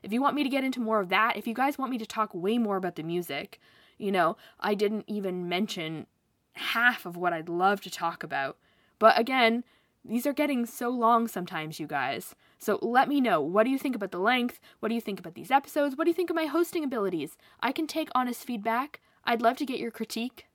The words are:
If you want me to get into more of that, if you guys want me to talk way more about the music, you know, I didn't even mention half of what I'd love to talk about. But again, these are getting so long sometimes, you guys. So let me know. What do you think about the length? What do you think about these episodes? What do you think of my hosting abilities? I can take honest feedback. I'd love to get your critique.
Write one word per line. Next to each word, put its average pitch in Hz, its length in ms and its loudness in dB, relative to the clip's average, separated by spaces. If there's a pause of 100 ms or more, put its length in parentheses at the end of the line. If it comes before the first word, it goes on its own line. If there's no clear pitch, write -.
If 190 80 -8
you 233 100 0
want 269 140 2
me 294 80 2
to 285 60 0
get 269 160 0
into 254 160 -2
more 220 180 2
of 185 80 -2
that, 208 300 2
if 208 100 -6
you 226 60 -4
guys 262 240 0
want 262 140 -4
me 254 80 -4
to 220 60 -8
talk - 280 -4
way 190 240 0
more 208 180 2
about 180 220 -4
the 151 60 -8
music, 170 580 -6 (360)
you 202 140 -2
know, 175 240 4 (240)
I 208 160 0
didn't 208 320 0
even 185 400 -4
mention 175 580 -4 (480)
half - 520 0
of 170 100 -10
what 175 160 0
I'd 165 160 -6
love 185 340 2
to 185 80 -12
talk - 320 -6
about. 139 360 -6 (400)
But 220 200 8
again, 240 460 4 (400)
these 240 220 -4
are 285 80 2
getting 277 320 0
so 240 240 -6
long 233 400 4
sometimes, 165 500 -8
you 151 80 -6
guys. 139 480 -4 (220)
So - 240 0
let 240 260 4
me 285 140 2
know. 196 180 4
What 175 240 4
do 254 60 4
you 269 80 2
think 262 180 -2
about 202 160 -6
the 180 80 -6
length? 240 400 0 (220)
What 220 80 -4
do 233 60 0
you 233 40 -2
think 196 200 -6
about 170 160 -14
these - 160 -6
episodes? 285 440 2
What 311 80 -2
do 339 60 4
you 330 60 2
think 359 140 -2
of 330 60 -2
my 320 120 0
hosting 330 360 0
abilities? 196 540 -2 (240)
I 262 100 -2
can 311 160 -4
take 311 260 -4
honest 247 300 0
feedback. 233 560 -2 (240)
I'd 233 180 0
love 240 160 4
to 294 80 -4
get 262 140 -6
your 233 120 -4
critique. - 640 -8